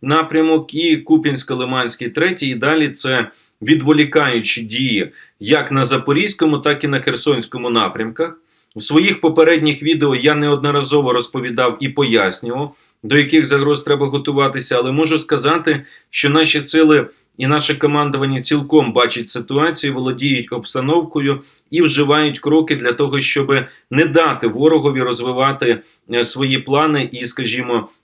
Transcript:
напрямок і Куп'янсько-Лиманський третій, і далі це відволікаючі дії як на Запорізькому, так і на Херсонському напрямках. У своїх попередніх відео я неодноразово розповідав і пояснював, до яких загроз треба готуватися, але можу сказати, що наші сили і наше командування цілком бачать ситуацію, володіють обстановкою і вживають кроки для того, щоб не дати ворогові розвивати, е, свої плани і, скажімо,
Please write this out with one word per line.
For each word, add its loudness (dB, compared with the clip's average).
напрямок 0
і 0
Куп'янсько-Лиманський -2
третій, -2
і -4
далі 0
це -2
відволікаючі 0
дії -2
як 0
на 2
Запорізькому, 0
так -2
і -2
на -2
Херсонському -2
напрямках. -2
У -10
своїх 2
попередніх 2
відео 2
я 2
неодноразово 0
розповідав -2
і -4
пояснював, -2
до 2
яких 4
загроз 0
треба 0
готуватися, -2
але 0
можу 0
сказати, 0
що -2
наші 2
сили 4
і -4
наше 0
командування 0
цілком 2
бачать 0
ситуацію, -2
володіють -4
обстановкою -2
і 0
вживають 2
кроки 2
для -2
того, -2
щоб 0
не 4
дати 2
ворогові 2
розвивати, 0
е, 0
свої -2
плани 0
і, -10
скажімо, -4